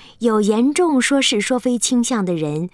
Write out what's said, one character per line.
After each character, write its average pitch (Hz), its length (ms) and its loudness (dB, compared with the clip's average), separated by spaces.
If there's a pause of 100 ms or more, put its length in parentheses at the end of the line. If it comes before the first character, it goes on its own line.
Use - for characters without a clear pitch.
(200)
有 220 200 2
严 220 320 2
重 311 280 2
说 277 200 2
是 254 200 0
说 247 180 -2
非 247 180 0
倾 240 260 0
向 226 220 -2
的 180 100 -2
人， 156 400 -4